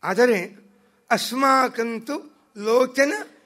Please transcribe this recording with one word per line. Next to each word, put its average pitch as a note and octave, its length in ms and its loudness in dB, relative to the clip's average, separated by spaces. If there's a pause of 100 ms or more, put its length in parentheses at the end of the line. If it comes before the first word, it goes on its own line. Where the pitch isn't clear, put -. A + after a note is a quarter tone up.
ಆದರೆ G3 540 0 (540)
"ಅಸ್ಮಾಕಂತು B3 1400 -2 (100)
ಲೋಚನ B3+ 560 0 (340)